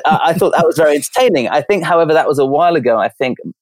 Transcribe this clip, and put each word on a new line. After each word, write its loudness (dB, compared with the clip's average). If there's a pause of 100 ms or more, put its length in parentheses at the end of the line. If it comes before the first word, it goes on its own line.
uh, 0
I 0
thought 0
that 2
was 0
very 2
entertaining. 0
I -2
think, -2
however, 0
that 2
was 0
a 2
while 0
ago. 0
I -2
think -6 (240)